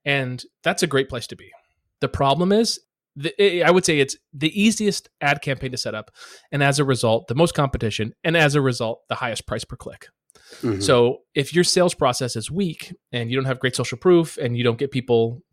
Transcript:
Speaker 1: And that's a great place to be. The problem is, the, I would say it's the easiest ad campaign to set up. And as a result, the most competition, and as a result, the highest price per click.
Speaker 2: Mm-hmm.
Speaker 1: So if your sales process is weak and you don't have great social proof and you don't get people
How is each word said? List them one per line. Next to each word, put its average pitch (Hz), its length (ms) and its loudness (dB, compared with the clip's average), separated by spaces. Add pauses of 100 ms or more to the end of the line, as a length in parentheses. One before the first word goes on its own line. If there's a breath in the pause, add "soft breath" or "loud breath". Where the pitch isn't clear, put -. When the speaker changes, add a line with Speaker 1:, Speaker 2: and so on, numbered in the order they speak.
Speaker 1:
And 131 380 -2 (220)
that's - 180 0
a 180 60 2
great 135 200 0
place 120 200 -10
to - 80 -16
be. - 140 -20 (500)
The 143 80 0
problem 147 420 0
is, 214 300 0 (340)
the, 170 480 0
I 160 80 6
would 180 140 4
say 151 160 2
it's 135 160 -2 (160)
the 156 180 -2 (100)
easiest 208 480 0 (120)
ad 143 220 0
campaign 131 280 -4
to 123 60 -8
set 110 180 -6
up. 107 160 -10 (400 loud breath)
And 143 100 -2
as 143 200 2
a 147 40 2
result, 117 440 2
the 120 80 -4
most 165 180 2
competition, 120 600 -2 (100)
and 165 120 2
as 151 200 4
a 147 40 4
result, 120 480 -2
the 120 60 -4
highest 113 320 -6
price 110 180 -6
per - 120 -16
click. - 320 -18 (540 loud breath)
Speaker 2:
Mm-hmm. 107 180 -2
Speaker 1:
So 120 380 2 (180)
if 143 180 -2
your 175 80 4
sales 175 320 2
process 123 400 -2
is 110 160 -8
weak 170 420 -6 (200)
and 117 180 -6
you 127 60 -2
don't 135 80 -2
have 131 160 -4
great 127 160 -2
social 127 200 -6
proof 170 420 4
and 120 180 -4
you 120 80 0
don't 113 140 0
get 139 120 -4
people 120 500 0 (120)